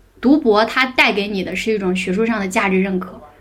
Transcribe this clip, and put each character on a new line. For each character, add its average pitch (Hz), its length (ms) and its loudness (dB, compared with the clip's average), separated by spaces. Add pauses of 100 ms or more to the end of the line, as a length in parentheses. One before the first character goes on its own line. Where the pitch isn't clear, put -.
(200)
读 285 180 4
博 220 260 4
它 254 220 0
带 254 260 2
给 202 140 -2
你 202 160 -4
的 165 140 -6
是 220 160 -2
一 214 40 0
种 185 200 -2
学 185 160 -4
术 214 120 0
上 226 140 -2
的 196 80 -4
价 196 220 -2
值 190 120 2
认 185 200 -2
可， - 200 -12 (200)